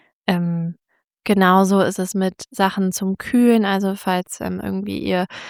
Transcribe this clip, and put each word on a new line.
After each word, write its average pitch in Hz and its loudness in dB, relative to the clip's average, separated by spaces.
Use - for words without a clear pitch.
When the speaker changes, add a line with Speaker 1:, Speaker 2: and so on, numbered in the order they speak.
Speaker 1:
Ähm, 170 -2
Speaker 2:
Genauso 190 4
ist 185 0
es 185 -4
mit 190 -2
Sachen 190 -2
zum 190 -4
Kühlen. 240 4
Also 196 0
falls, 185 -4
ähm, 185 -6
irgendwie 196 -6
ihr 185 -2